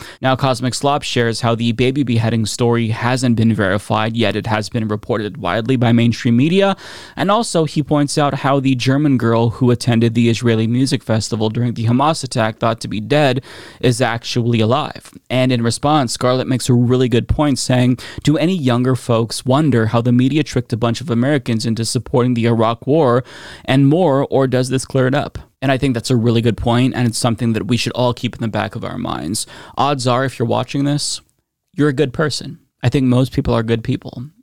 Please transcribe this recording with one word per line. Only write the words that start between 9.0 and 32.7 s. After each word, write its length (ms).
girl 320
who 220
attended 420
the 140
Israeli 400
music 340
festival 480
during 240
the 120
Hamas 360
attack, 360
thought 220
to 80
be 120
dead, 420
is 200
actually 600
alive. 520
And 220
in 120
response, 500
Scarlett 340
makes 220
a 60
really 340
good 180
point, 320
saying, 400
"Do 160
any 160
younger 400
folks 500
wonder 420
how 140
the 120
media 320
tricked 280
a 40
bunch 240
of 100
Americans 560
into 180
supporting 500
the 120
Iraq 400
War 380
and 240
more, 420
or 160
does 220
this 160
clear 220
it 80
up?" 240
And 120
I 60
think 160
that's 160
a 60
really 260
good 160
point, 360
and 140
it's 100
something 360
that 120
we 100
should 160
all 200
keep 240
in 60
the 60
back 280
of 80
our 140
minds. 480
Odds 280
are, 180
if 140
you're 80
watching 380
this, 360
you're 140
a 140
good 100
person. 460